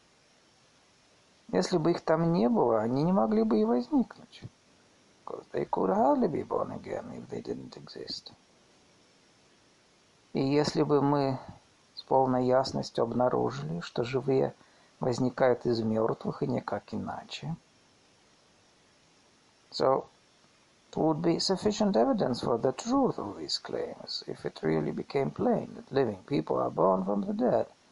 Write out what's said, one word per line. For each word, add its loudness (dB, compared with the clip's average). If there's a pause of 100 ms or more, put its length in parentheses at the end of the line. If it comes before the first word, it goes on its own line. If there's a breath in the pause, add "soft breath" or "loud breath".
(1500)
Если 2
бы 4
их -4
там 2
не 4
было, 4
они 0
не 2
могли 2
бы 2
и 2
возникнуть. -2 (800)
'Cause -12
they -2
could 0
hardly 2
be -2
born -4
again -10
if -14
they -8
didn't -10
exist. -14 (2000)
И 0
если 2
бы 2
мы 2 (560 loud breath)
с -14
полной 2
ясностью 0
обнаружили, 0
что -4
живые 0 (440 soft breath)
возникают 2
из 2
мертвых -2
и 0
никак -4
иначе, -8 (2250)
so 2 (840)
it -16
would 2
be 2
sufficient 0
evidence 2
for 2
the 2
truth 0
of -8
these -6
claims -8
if -8
it -10
really 0
became -2
plain -2
that -16
living 0
people -2
are 0
born 2
from 0
the -2
dead 2 (260 soft breath)